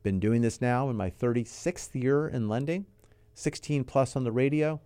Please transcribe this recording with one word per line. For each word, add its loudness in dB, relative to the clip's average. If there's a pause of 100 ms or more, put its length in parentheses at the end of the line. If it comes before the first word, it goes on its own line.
Been 0
doing 4
this 0
now 0
in -2
my -2
thirty-sixth -4
year 2
in -2
lending, -2 (480)
sixteen -2
plus 2
on 0
the 0
radio, 2